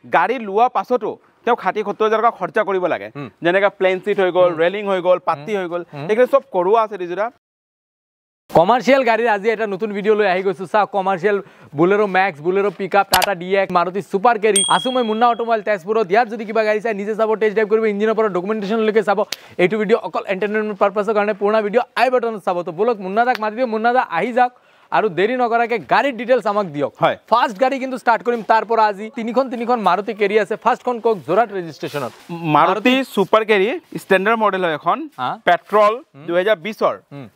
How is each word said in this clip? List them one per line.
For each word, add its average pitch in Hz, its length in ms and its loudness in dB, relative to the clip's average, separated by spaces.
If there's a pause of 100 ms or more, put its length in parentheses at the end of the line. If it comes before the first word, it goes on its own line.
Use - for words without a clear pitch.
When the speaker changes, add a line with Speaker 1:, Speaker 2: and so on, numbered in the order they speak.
(160)
Speaker 1:
গাড়ী 185 200 4 (120)
লোৱা 214 280 2
পাছতো 214 360 -2 (340)
তেওঁ 240 180 2
ষাঠি 190 240 -2
সত্তৰ 214 200 -2
হাজাৰ 214 140 2
টকা 226 180 2
খৰচা 180 300 -2
কৰিব 185 240 0
লাগে। 101 220 -6
Speaker 2:
হুম। 143 140 -10 (140)
Speaker 1:
যেনেকে 190 260 4 (100)
প্লেন 185 260 2
ছিট 202 180 -2
হৈ 180 140 2
গ'ল, 180 140 6
Speaker 2:
হুম। 156 120 -6
Speaker 1:
ৰেলিং 196 280 0
হৈ 185 160 0
গ'ল, 180 100 4 (100)
পাত্তি 156 260 -4
Speaker 2:
হুম। 196 80 -2
Speaker 1:
হৈ 180 120 -6
গ'ল, 175 100 -6 (100)
Speaker 2:
হুম। 143 160 -10
Speaker 1:
এইখিনি 233 240 2
চব 262 100 2 (120)
কৰোৱা 190 300 2
আছে 208 180 -12
ৰিজুৰা। 180 240 -6 (1200)
Speaker 2:
কমাৰ্চিয়েল 233 600 4
গাড়ীৰ 226 260 0
আজি 202 200 -4
এটা 214 180 -4
নতুন 202 220 -6
ভিডিঅ' 208 240 0
লৈ 208 140 2
আহি 185 120 -2
গৈছো। 190 280 -4
চাওক, 202 240 2
কমাৰ্চিয়েল 196 400 0 (420)
Bolero 202 260 4 (100)
Max, 190 160 2 (140)
Bolero 196 240 0 (100)
পিকআপ, 196 340 2
টাটা 196 280 2
ডি 180 140 -10
এক্স, 190 220 0
মাৰুতি 175 240 -2 (100)
ছুপাৰ 220 320 2
কেৰী। 214 180 0 (140)
আছো 240 200 -2
মই 254 140 0
মুন্না 220 240 0
অট'মোবাইল 226 340 -2
তেজপুৰত। 208 460 -2
ইয়াত 233 200 2
যদি 233 160 -10
কিবা 226 180 0
গাড়ী 214 180 0
চাই, 226 160 -2
নিজে 208 180 -4
চাব, 220 100 0 (120)
টেষ্ট 214 160 0
ড্ৰাইভ 214 140 0
কৰিব, 220 120 2 (100)
ইঞ্জিনৰ 214 240 0
পৰা 220 200 0
ডকুমেণ্টেশ্যনলৈকে 214 720 0
চাব। 196 100 0 (420)
এইটো 180 200 2
ভিডিঅ' 214 260 2
অকল 220 160 -6 (100)
এণ্টাৰটেইনমেণ্ট 214 480 -2
পাৰ্পাছৰ 202 360 0
কাৰণে, 208 240 0
পুৰণা 214 260 2
ভিডিঅ' 220 180 0 (160)
আই 247 120 4
বাটনত 226 340 -2
চাব। 185 100 0 (100)
তো 180 120 -8
বলক, 220 260 0
মুন্না 202 220 0
দাক 247 160 0
মাতি 214 160 -4
দিওঁ, 254 140 0
মুন্না 220 200 0
দা 247 80 4 (160)
আহি 220 200 -2
যাওক 247 160 2 (380)
আৰু 185 160 2 (120)
দেৰি 220 220 2
নকৰাকে 233 360 0 (160)
গাড়ীৰ 254 260 2
ডিটেইলছ 240 340 0
আমাক 202 220 -2
দিয়ক। 139 160 -2 (100)
Speaker 1:
হয়। 143 140 2 (160)
Speaker 2:
ফাৰ্ষ্ট 240 320 0
গাড়ী 262 200 0
কিন্তু 262 200 -6
ষ্টাৰ্ট 226 240 2
কৰিম 240 140 -2 (100)
তাৰ 220 180 4
পৰা 220 220 4
আজি। 208 160 -10 (120)
তিনিখন, 233 340 0
তিনিখন 233 240 -2 (100)
মাৰুতি 202 340 0
কেৰী 202 220 0
আছে। 214 200 -4
ফাৰ্ষ্টখন 247 420 -2
কওক, 226 120 2 (100)
যোৰহাট 202 300 2
ৰেজিষ্ট্ৰেশ্যনত। 147 540 -8 (420)
Speaker 1:
মাৰুতি - 0 -
Speaker 2:
মাৰুতি 190 400 4 (200)
Speaker 1:
ছুপাৰ 214 360 2
কেৰী, 202 180 4 (360)
ষ্টেণ্ডাৰ্ড 202 400 2
মডেল 190 220 0
হয় 160 140 0
এখন। 185 180 -2 (240)
Speaker 2:
হা? 127 80 -4 (180)
Speaker 1:
পেট্ৰল, 208 460 2 (220)
Speaker 2:
হুম। 143 120 -20
Speaker 1:
দুহেজাৰ 180 380 0
বিছৰ। 196 300 -2 (180)
Speaker 2:
হুম। 139 220 -14